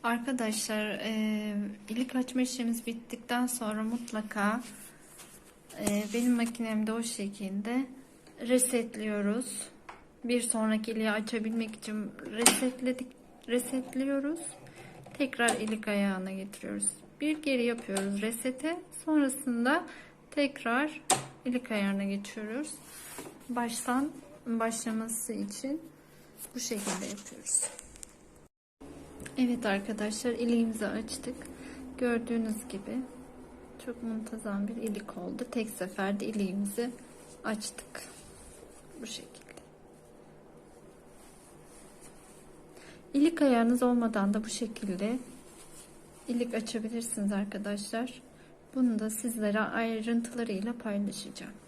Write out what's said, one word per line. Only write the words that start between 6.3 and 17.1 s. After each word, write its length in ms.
makinemde 580
o 100
şekilde 800
resetliyoruz. 1200
Bir 180
sonraki 500
iliği 200
açabilmek 640
için 360
resetledik, 760
resetliyoruz. 920
Tekrar 380
ilik 320
ayağına 440
getiriyoruz. 580